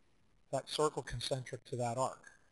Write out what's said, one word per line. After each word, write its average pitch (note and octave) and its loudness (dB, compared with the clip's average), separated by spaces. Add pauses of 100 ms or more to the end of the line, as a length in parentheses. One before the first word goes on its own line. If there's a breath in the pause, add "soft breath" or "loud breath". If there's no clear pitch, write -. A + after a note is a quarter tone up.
(520)
that C3+ 0
circle D3+ 2
concentric B2+ -2
to - -4
that A#2 0
arc. A#2 0 (280)